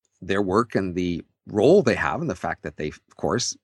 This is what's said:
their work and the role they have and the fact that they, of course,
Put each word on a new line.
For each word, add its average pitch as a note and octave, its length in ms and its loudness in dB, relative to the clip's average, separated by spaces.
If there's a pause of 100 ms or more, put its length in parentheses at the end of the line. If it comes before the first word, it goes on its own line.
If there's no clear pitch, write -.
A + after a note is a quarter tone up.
(220)
their F#2+ 220 0
work G2+ 320 0
and F#2+ 180 -2
the F2 300 -2 (240)
role C#3 340 4
they A#2+ 140 2
have D#2 260 -2
and D#3+ 80 -4
the F2+ 60 -6
fact E2+ 260 -8
that D2+ 160 -10
they, D#2 120 -4
of - 280 -18
course, F2+ 460 -2